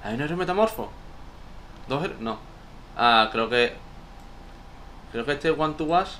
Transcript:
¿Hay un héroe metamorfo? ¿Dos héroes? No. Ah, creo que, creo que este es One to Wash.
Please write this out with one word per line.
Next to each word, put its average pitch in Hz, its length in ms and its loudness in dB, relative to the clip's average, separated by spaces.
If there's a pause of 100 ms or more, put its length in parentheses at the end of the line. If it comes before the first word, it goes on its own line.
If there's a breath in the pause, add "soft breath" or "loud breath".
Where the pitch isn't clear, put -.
¿Hay 107 120 -4
un 123 60 -2
héroe 151 140 -2
metamorfo? 180 560 0 (960)
¿Dos 139 160 0
héroes? - 160 -4
No. 113 200 -4 (580)
Ah, 113 340 8
creo 113 180 2
que, 120 240 4 (1400)
creo 117 100 -2
que 139 80 -2
este 147 180 0
es 151 80 4
One 151 180 0
to 156 100 -2
Wash. 175 340 2